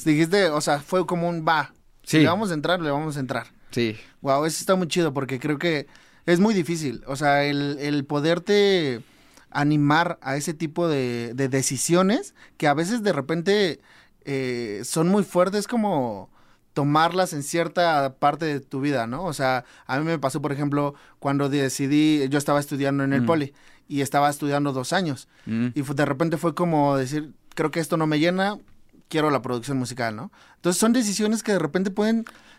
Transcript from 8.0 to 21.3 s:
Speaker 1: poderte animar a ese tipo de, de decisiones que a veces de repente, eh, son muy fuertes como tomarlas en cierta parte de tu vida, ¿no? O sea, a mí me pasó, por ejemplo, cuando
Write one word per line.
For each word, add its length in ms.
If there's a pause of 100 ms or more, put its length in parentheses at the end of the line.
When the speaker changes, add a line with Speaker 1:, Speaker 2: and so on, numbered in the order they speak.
Speaker 1:
poderte 960 (500)
animar 720
a 140
ese 180
tipo 340
de, 460
de 140
decisiones 840 (220)
que 100
a 80
veces 280
de 100
repente, 680 (440)
eh, 600
son 240
muy 140
fuertes 460
como 600 (440)
tomarlas 600
en 120
cierta 760
parte 280
de 140
tu 200
vida, 260
¿no? 180
O 80
sea, 320 (220)
a 120
mí 60
me 140
pasó, 240
por 80
ejemplo, 440 (260)
cuando 280